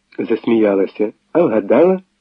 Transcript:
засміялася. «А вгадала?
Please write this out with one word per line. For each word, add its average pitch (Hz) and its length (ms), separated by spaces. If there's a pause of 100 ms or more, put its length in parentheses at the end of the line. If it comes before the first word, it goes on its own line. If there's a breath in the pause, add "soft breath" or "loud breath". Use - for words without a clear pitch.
(180)
засміялася. 107 920 (200)
«А 165 100
вгадала? 160 600 (180)